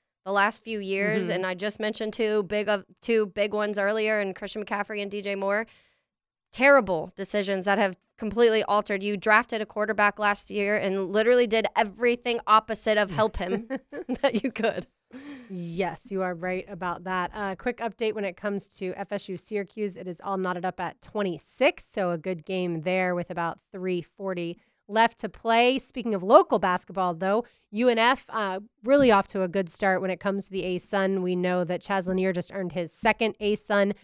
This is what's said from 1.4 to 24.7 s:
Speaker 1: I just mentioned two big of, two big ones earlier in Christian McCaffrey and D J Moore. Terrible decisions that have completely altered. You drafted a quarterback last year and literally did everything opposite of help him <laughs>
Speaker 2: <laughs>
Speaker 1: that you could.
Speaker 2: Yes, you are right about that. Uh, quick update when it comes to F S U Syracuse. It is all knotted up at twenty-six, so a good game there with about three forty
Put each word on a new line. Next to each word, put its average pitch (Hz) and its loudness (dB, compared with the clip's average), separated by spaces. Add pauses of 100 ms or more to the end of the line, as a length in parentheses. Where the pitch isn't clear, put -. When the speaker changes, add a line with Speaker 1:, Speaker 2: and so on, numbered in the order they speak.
Speaker 1:
I 185 -4
just 202 -6
mentioned 214 -4
two 214 0
big 208 -2
of, 202 0 (180)
two 220 2
big 202 -2
ones 208 -2
earlier 214 0
in 196 -2
Christian 208 -8
McCaffrey 208 -6
and 202 -6
D 202 -6
J 202 -4
Moore. 202 -2 (840)
Terrible 190 4
decisions 196 -2
that 202 4
have 196 2 (200)
completely 220 4
altered. 202 0
You 208 -2
drafted 214 2
a 214 -4
quarterback 208 0
last 208 0
year 202 0
and 196 -2
literally 240 6
did 220 2 (120)
everything 233 0
opposite 220 4
of 202 2
help 214 0
him 208 -4 (140)
<laughs> - -16
Speaker 2:
<laughs> - -6
Speaker 1:
that 254 2
you 262 -4
could. 208 -4 (640)
Speaker 2:
Yes, 175 -6
you 190 -4
are 180 -4
right 185 -6
about 175 -8
that. 185 -2
Uh, 196 -6
quick 240 -6
update 220 -4
when 208 -4
it 180 -6
comes 202 -4 (120)
to 185 -6
F 196 -10
S 202 -6
U 185 -6
Syracuse. 202 -6
It 185 -12
is 175 -10
all 196 -4
knotted 180 -4
up 185 -4
at 170 -8
twenty-six, 208 -2
so 185 -2
a 170 -2
good 170 -6
game 180 -2
there 185 0
with 175 -4
about 170 -6 (140)
three 185 -4
forty 175 -8 (300)